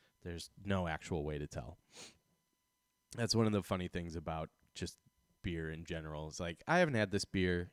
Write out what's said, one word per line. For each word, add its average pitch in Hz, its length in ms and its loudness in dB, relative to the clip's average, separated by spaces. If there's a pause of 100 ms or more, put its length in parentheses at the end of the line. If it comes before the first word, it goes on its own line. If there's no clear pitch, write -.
(240)
there's 85 260 -8 (140)
no 95 240 2
actual 80 360 -2
way 76 140 -2
to 73 100 -4
tell. 71 300 -8 (1400)
That's 113 180 2
one 113 100 6
of 107 60 4
the 104 120 4
funny 90 240 0
things 85 280 -4
about 80 340 -4 (240)
just - 240 -6 (460)
beer 82 260 -2
in 80 140 -6
general. 78 440 -6
It's 76 120 -8
like, 87 280 -4
I 165 120 6
haven't 151 160 4
had 107 160 4
this 98 140 2
beer 90 480 2